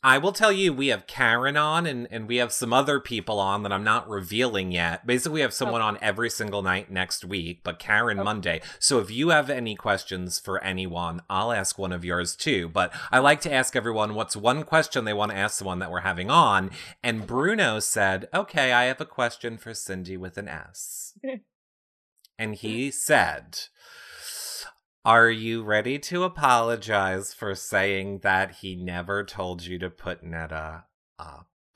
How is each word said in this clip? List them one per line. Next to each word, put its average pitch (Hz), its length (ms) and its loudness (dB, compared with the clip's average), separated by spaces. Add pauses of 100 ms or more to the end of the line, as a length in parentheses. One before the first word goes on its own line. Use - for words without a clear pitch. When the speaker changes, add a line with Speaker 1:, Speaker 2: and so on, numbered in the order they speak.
Speaker 1:
I 131 180 8
will 170 140 2
tell 214 200 4
you, 190 200 4
we 135 160 0
have 107 200 0
Karen 123 480 2
on 156 280 2
and, 127 280 -4
and 110 160 -8
we 120 80 0
have 120 160 2
some 117 200 -2
other 139 280 4
people 101 400 -2
on 98 240 2
that 98 80 -2
I'm 98 100 0
not 107 260 2
revealing 101 640 -2
yet. 85 380 -2
Basically, 127 260 0
we 156 60 0
have 127 120 0
someone 123 280 0
Speaker 2:
Okay. 110 80 2
Speaker 1:
on 104 120 -2
every 107 300 0
single 101 320 -4
night 92 260 0
next 92 360 -4
week, 87 400 -6
but 87 160 -6
Karen 110 400 0
Speaker 2:
Okay. 98 40 -2
Speaker 1:
Monday. 90 360 -2 (180)
So 135 220 4
if 98 100 -4
you 135 200 0
have 147 200 4
any 120 240 -2
questions 95 640 -2
for 95 240 -4
anyone, 87 680 -4
I'll 98 220 0
ask 104 300 -2
one 92 100 -4
of 87 140 -6
yours 87 320 -2
too. 95 320 0
But 87 240 0 (180)
I 127 80 6
like 147 220 6
to 156 120 -4
ask 131 220 2
everyone 107 400 0
what's 110 220 -4
one 123 260 2
question 147 420 0
they 107 80 0
want 104 200 0
to 98 60 -4
ask 104 200 0
someone 92 220 -4
that 87 100 -4
we're 87 120 -2
having 92 280 -2
on. 107 400 6 (320)
And 110 240 -2
Bruno 135 540 0
said, 98 520 0
"Okay, 160 400 2
I 123 120 6
have 131 160 0
a 156 40 -6
question 120 540 -4
for 113 160 -14
Cindy 95 420 -8
with 90 220 -10
an 104 100 -10
S." - 640 -12 (120)
Speaker 2:
<laughs> 269 40 -4 (1120)
Speaker 1:
And 107 140 -6
he 113 380 -4
said, 87 680 0 (1500)
"Are 117 240 8
you 113 360 -2
ready 107 340 0
to 175 240 -4
apologize 113 1120 2
for 98 220 -6
saying 98 680 -2
that 95 380 2
he 92 160 -8
never 90 480 -4
told 90 420 -8
you 90 140 -8
to 90 100 -4
put 87 320 -10
Netta 80 600 -10 (340)
up?" 76 300 -20 (280)